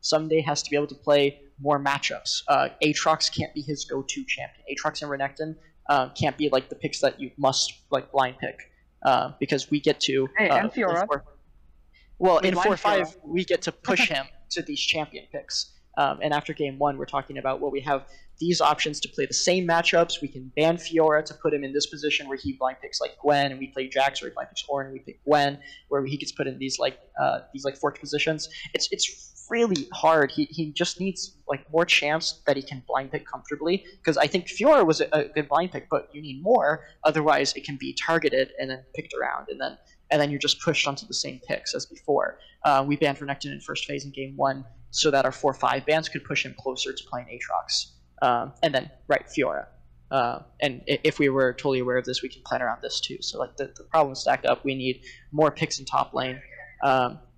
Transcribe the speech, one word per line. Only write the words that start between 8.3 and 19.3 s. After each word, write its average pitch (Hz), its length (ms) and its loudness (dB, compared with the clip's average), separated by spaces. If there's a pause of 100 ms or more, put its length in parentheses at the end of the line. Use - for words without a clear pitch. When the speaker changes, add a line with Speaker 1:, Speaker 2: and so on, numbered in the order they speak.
Speaker 1:
pick, - 340 -10 (320)
uh, 135 360 4
because 139 320 -2
we 147 80 2
get 147 220 2
to, 135 360 0
Speaker 2:
Hey, 208 120 4
Speaker 1:
uh, 135 80 4
Speaker 2:
and 196 140 0
Fiora. 185 360 0
Speaker 1:
enfor-, 143 160 -2 (960)
well, 180 220 6
Speaker 2:
We 190 80 4
Speaker 1:
in 185 40 2
Speaker 2:
blind 180 140 2
Speaker 1:
four 190 100 4
five, 196 300 2
Speaker 2:
Fiora. - 200 -20
Speaker 1:
we 175 180 0
get 175 180 0
to 165 80 -4
push - 360 0
Speaker 2:
<laughs> - 20 -4
Speaker 1:
him 135 160 -2 (260)
to - 100 -4
these 143 180 -8
champion - 520 -4
picks. - 400 -8 (260)
Um, 143 240 2
and 147 120 0
after 147 200 -2
game 139 240 -6
one, 143 200 0
we're 139 80 -8
talking 139 320 -6
about, 135 240 -4
well, 143 100 -2
we 139 100 -4
have 139 240 -2 (320)
these 165 220 0
options 147 400 0
to - 100 -4
play 139 160 -4
the - 80 -4